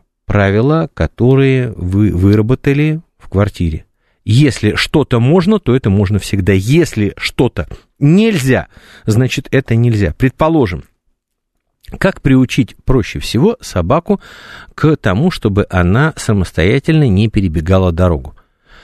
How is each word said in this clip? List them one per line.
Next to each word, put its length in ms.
правила, 680
которые 840
вы 360
выработали 920
в 120
квартире. 560
Если 500
что-то 440
можно, 400
то 160
это 140
можно 300
всегда. 340
Если 640
что-то 500
нельзя, 680
значит, 440
это 260
нельзя. 400
Предположим, 680
как 240
приучить 540
проще 340
всего 420
собаку 600
к 200
тому, 360
чтобы 380
она 460
самостоятельно 920
не 220
перебегала 600
дорогу? 440